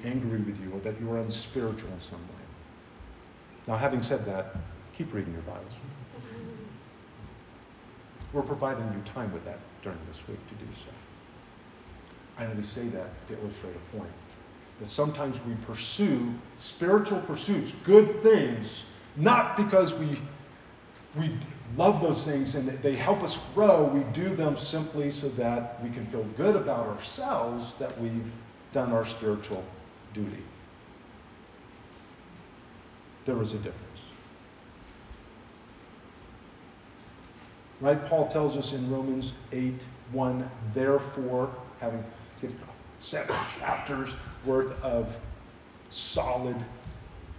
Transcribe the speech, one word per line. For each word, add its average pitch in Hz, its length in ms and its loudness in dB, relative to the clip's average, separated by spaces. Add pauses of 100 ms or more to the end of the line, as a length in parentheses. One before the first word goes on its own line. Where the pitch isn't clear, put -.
angry 113 340 0
with 98 200 -2
you 95 140 -8
or 98 60 -4
that 110 200 -4
you 117 120 -4
are 113 80 0
unspiritual 107 720 -4
in 87 100 -10
some 87 180 -12
way. 87 240 -14 (1200)
Now, 110 100 0
having 127 260 2
said 117 220 0
that, 95 320 -4 (360)
keep - 200 -6
reading 87 180 -4
your 82 120 -8
Bibles. 95 300 -10 (2500)
We're 143 80 0
providing 135 420 -2 (100)
you 98 120 -6
time 110 260 -6
with - 140 -8
that - 140 -10 (240)
during 90 240 -8
this - 100 -14 (100)
week 101 120 -10 (100)
to 107 60 -14
do 107 100 -12 (180)
so. - 80 -16 (1400)
I 113 120 -4
only 104 160 -4
say 120 240 -6
that 92 400 -6
to 107 120 -8
illustrate 98 360 -8
a 82 220 -10
point, 87 120 -8 (680)
that 107 80 -10
sometimes 143 600 0
we 117 60 -2 (140)
pursue 120 640 2 (240)
spiritual 196 640 4
pursuits, - 520 0 (100)
good 208 400 12
things, 131 640 6 (300)
not 214 400 6
because 190 380 6
we, 151 260 0 (960)
we 156 140 2 (480)
love 175 240 8
those 156 240 2
things 143 300 0
and 131 120 0 (140)
they 139 140 4
help 185 260 4
us 160 160 -2 (160)
grow. 190 300 10
We 139 180 4 (120)
do 185 220 2
them 147 220 2
simply 147 540 -2
so 135 180 -2
that 117 540 0
we 117 80 -4
can 117 160 -6
feel 113 160 -2 (120)
good 202 200 6
about 120 320 2
ourselves 120 880 -2
that - 260 -4
we've 113 300 -2 (400)
done 123 200 2
our 113 140 4
spiritual 104 580 -2 (520)
duty. 104 280 -4 (2750)
There 120 180 0
is 110 100 -4
a 107 40 -4
difference. - 440 -10 (3750)
Right? 147 260 6
Paul 156 220 6
tells 143 300 4
us 139 160 -2
in 127 160 0
Romans 131 440 0 (180)
eight 127 340 0 (260)
one, 123 380 0 (240)
"Therefore," 131 800 2 (260)
having 113 240 -2 (360)
given 104 180 -6 (400)
seven - 380 -4 (240)
chapters 131 540 -2 (320)
worth 131 380 2
of 117 300 0 (760)
solid, 123 640 0 (840)